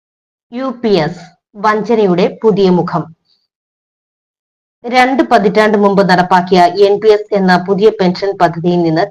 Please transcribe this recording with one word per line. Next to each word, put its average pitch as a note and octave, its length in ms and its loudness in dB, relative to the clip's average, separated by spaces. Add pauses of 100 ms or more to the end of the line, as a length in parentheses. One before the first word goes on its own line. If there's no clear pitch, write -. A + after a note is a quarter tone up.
(540)
യു C4 200 -6 (100)
പി A3+ 60 0
എസ് E3+ 340 -2 (320)
വഞ്ചനയുടെ G3+ 880 -2
പുതിയ G3 260 2
മുഖം. E3 460 -4 (1700)
രണ്ട് B3+ 380 0
പതിറ്റാണ്ട് G#3+ 540 2
മുമ്പ് G3+ 320 2
നടപ്പാക്കിയ F3+ 500 2
എൻ G3 400 2
പി A3 80 0
എസ് G#3 280 2
എന്ന F#3 320 0
പുതിയ G3 220 2
പെൻഷൻ G3 480 -2
പദ്ധതിയിൽ F3 440 -2
നിന്ന് E3 300 0